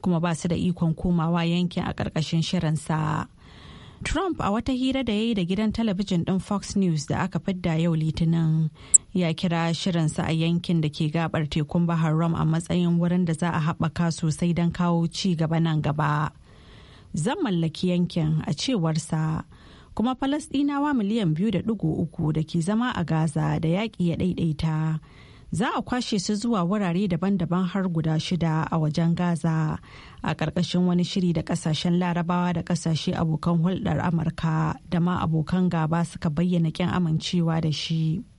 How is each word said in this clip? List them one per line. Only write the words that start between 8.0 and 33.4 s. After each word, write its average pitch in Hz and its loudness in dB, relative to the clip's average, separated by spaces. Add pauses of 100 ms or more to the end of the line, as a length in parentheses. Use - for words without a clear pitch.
ya 170 0
kira 165 0
shirinsa 165 0
a - 0
yankin 170 2
da 151 0
ke 151 -2
gabar 160 0
tekun 170 0
Bahar 160 2
Rum 165 2
a - 0
matsayin 170 2
wurin 175 2
da 165 0
za 170 0
a 160 0
haɓaka 165 0
sosai 170 0
don 170 2
kawo 170 0
ci 180 0
gaba 160 0
nan 160 2
gaba. 151 0 (840)
"Zan 196 0
mallaki 175 0
yankin," 165 0
a - -2
cewarsa, 160 -2 (500)
kuma 247 0
Falasɗinawa 285 0
miliyan 208 2
biyu 190 0
da 190 0
ɗigo 196 0
uku 156 -2
da 156 0
ke 165 -2
zama 220 0
a 170 -2
Gaza 156 0
da 160 0
yaƙi 180 0
ya - -2
ɗaiɗaita. 160 0 (500)
Za 233 0
a 240 -2
kwashe 240 -2
su 214 0
zuwa 208 0
wurare 196 0
daban-daban 175 0
har 190 0
guda 160 0
shida 160 0
a 165 0
wajen 165 2
Gaza, 165 0 (420)
a - -2
ƙarƙashin 180 0
wani 175 2
shiri 180 0
da 156 0
ƙasashen 170 0
Larabawa 175 0
da 165 -2
ƙasashe 170 -2
abokan 165 0